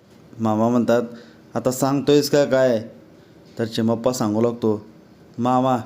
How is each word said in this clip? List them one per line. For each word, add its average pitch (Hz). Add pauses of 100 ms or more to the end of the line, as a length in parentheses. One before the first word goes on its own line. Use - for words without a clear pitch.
(400)
मामा 110
म्हणतात, 120 (540)
"आता 120
सांगतोयस 139
का 143
काय?" 127 (680)
तर 113
चिमप्पा 113
सांगू 110
लागतो, 113 (540)
"मामा, 127